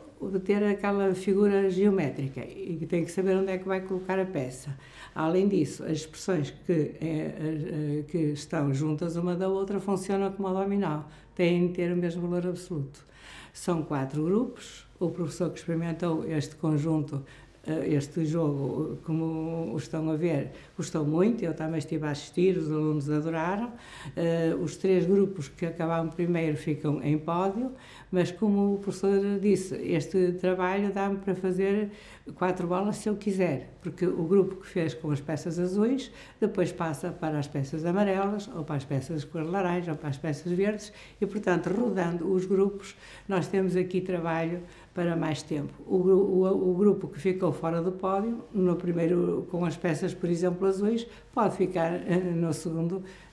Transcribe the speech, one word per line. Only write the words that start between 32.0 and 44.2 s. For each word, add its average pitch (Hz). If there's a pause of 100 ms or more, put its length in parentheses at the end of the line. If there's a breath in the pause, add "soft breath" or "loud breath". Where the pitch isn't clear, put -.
quatro 185
bolas 196
se -
eu 208
quiser, 185
porque 170
o -
grupo 185
que -
fez 160
com -
as 143
peças 160
azuis, 208 (280 loud breath)
depois 190
passa 165
para 156
as 143
peças 151
amarelas, 196
ou 160
para 151
as 139
peças 143
cor 160
de 160
laranja, 175
ou 151
para 151
as 139
peças 160
verdes, 202 (260 loud breath)
e 208
portanto, 180
rodando 185
os 185
grupos, 196 (320 loud breath)
nós 190
temos 190
aqui 180
trabalho 170 (320 loud breath)